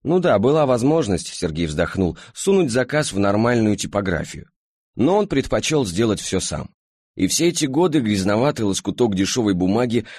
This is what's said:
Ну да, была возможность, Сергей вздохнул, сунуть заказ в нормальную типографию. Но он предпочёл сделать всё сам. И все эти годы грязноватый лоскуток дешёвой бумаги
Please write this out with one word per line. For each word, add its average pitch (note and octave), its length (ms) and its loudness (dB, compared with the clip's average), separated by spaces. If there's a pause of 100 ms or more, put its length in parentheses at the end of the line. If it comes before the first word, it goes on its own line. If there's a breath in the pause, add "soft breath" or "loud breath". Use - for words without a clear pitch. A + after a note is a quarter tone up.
Ну F3 160 2
да, C#3+ 200 2
была C#3+ 260 2
возможность, B2 600 0
Сергей E2 380 -4
вздохнул, E2 520 -2 (160 loud breath)
сунуть F#3 380 2
заказ A#2+ 400 -2
в F#2+ 80 -6
нормальную G#2+ 560 2
типографию. F#2 760 -4 (460)
Но E3+ 220 2
он G#3 100 0
предпочёл C3+ 580 0
сделать G2+ 360 0
всё - 180 -2
сам. - 300 -8 (460)
И F#2 120 0
все E3+ 220 2
эти E3 160 -2
годы D3+ 340 2
грязноватый G#2+ 680 0
лоскуток G2 500 0
дешёвой G2+ 380 0
бумаги G#2+ 520 0 (120 loud breath)